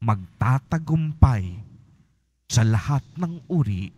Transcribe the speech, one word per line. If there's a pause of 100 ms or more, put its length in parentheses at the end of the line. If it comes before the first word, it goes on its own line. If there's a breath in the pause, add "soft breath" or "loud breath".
magtatagumpay (960)
sa
lahat
ng
uri